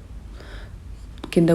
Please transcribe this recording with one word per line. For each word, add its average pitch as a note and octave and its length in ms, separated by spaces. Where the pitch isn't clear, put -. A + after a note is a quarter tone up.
కింద E3+ 200